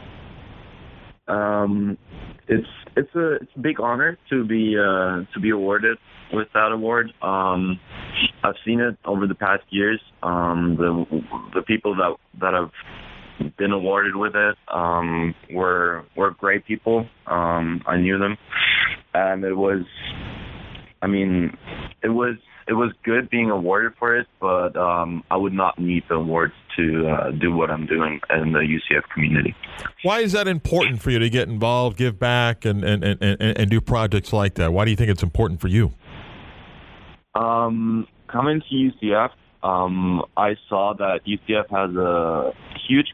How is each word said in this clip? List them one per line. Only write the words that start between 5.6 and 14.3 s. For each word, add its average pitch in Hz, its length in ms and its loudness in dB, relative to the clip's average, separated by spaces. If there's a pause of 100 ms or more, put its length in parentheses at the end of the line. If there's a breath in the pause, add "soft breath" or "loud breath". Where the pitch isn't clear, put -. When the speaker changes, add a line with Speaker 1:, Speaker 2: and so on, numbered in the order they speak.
Speaker 1:
with 107 220 -2
that 110 180 4
award. 113 400 0 (100)
Um, 92 560 0 (640)
I've - 220 0
seen 117 160 0
it 120 240 0
over 98 220 0
the 95 80 -2
past 98 360 0
years. 101 300 0 (220)
Um, 87 540 0
the, 85 460 0 (320)
the 92 80 0
people 104 340 0
that, 90 200 0 (240)
that 92 140 0
have - 1000 -8
been 101 140 0
awarded 98 460 0
with 104 180 -2